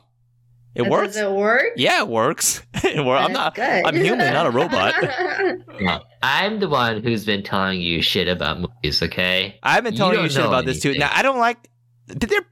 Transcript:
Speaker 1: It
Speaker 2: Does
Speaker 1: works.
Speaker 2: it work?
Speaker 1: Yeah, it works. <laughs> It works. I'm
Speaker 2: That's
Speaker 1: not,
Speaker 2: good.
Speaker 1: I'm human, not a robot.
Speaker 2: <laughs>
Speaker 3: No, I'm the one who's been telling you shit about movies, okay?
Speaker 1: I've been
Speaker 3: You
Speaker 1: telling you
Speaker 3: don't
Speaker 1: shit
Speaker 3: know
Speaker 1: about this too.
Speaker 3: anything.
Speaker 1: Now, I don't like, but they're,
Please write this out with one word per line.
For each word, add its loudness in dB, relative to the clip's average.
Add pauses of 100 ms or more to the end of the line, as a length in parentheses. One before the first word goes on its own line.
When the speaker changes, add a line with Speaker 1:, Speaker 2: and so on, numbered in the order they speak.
(760)
Speaker 1:
It 0
Speaker 2:
Does 0
Speaker 1:
works. 0
Speaker 2:
it 0
work? 2 (120)
Speaker 1:
Yeah, 2
it -2
works. 0 (120)
<laughs> -4
It 0
works. 2
I'm 0
Speaker 2:
That's -
Speaker 1:
not, -2
Speaker 2:
good. 0
Speaker 1:
I'm 2
human, 2
not 2
a 0
robot. 2
Speaker 2:
<laughs> -4
Speaker 3:
No, -2 (200)
I'm 0
the -2
one 0
who's -2
been 0
telling -2
you 0
shit 0
about -2
movies, -4
okay? -2
Speaker 1:
I've 2
been -4
Speaker 3:
You -6
Speaker 1:
telling 2
you 2
Speaker 3:
don't 0
Speaker 1:
shit 0
Speaker 3:
know 2
Speaker 1:
about 0
this -4
too. 0
Speaker 3:
anything. -2
Speaker 1:
Now, -2
I 2
don't 0
like, 2 (500)
but -4
they're, 0